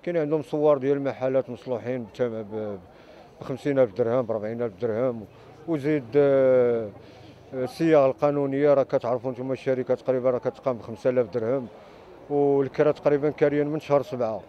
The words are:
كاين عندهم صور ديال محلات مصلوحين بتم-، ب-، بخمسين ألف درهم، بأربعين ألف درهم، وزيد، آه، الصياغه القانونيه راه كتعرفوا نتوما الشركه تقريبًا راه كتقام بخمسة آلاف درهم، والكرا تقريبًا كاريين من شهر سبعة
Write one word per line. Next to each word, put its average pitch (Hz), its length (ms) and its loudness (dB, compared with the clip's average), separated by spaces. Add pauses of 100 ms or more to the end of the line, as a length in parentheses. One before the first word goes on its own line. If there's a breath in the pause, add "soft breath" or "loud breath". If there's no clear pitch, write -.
كاين 175 140 -6
عندهم 151 260 0
صور 151 360 2
ديال 139 240 0
محلات 131 480 -2
مصلوحين 120 540 -8
بتم-، 110 380 -6
ب-، 104 360 -8 (600 loud breath)
بخمسين 135 380 -2
ألف 117 160 4
درهم، 120 320 0
بأربعين 113 360 -4
ألف 113 100 -4 (100)
درهم، 117 420 -2 (440 loud breath)
وزيد، 147 360 -2 (120)
آه، 127 720 4 (680 loud breath)
الصياغه 143 520 2
القانونيه 143 680 2
راه 135 80 4
كتعرفوا 123 500 -2
نتوما 131 200 -8
الشركه 127 420 -2
تقريبًا 127 360 0
راه 123 80 -2
كتقام 127 380 -4
بخمسة 113 340 -4
آلاف 123 240 -2
درهم، 123 320 -2 (640 loud breath)
والكرا 143 600 2
تقريبًا 143 380 0
كاريين 147 360 0
من 151 140 -4
شهر 143 220 2
سبعة 113 460 -4